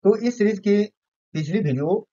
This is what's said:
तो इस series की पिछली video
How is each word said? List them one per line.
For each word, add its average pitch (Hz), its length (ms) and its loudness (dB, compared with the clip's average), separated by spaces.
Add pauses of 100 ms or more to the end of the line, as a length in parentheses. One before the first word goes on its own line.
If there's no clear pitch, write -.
तो 208 120 6
इस 233 220 -4
series 208 200 2
की 208 260 2 (480)
पिछली 160 280 -4
video 151 520 -2